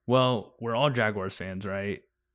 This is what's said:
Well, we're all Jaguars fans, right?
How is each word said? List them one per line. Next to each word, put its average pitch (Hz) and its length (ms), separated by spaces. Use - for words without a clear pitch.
Well, 127 540
we're 117 160
all 139 140
Jaguars 107 460
fans, 95 300
right? 98 360